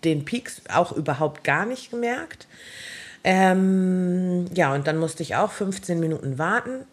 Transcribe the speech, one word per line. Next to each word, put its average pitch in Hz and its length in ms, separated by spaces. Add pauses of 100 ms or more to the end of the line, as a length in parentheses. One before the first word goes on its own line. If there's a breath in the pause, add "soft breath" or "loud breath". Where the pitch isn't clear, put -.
den 151 220
Pieks - 360 (100)
auch 165 200
überhaupt 147 520
gar 156 220
nicht 247 240
gemerkt. 240 580 (760 loud breath)
Ähm, 185 1300
ja, 156 200
und 143 120
dann 156 120
musste 160 260
ich 104 120
auch 196 160
fünfzehn 190 480
Minuten 156 380
warten 233 560